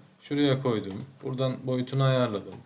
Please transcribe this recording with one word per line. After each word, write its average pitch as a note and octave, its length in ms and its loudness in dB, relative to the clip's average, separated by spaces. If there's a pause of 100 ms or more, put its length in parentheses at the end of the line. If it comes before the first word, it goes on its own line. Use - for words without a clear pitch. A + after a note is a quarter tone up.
(220)
şuraya C#3+ 400 2
koydum. G#2 440 -2 (180)
Buradan C3 440 -4
boyutunu B2+ 360 0
ayarladım A#2 640 2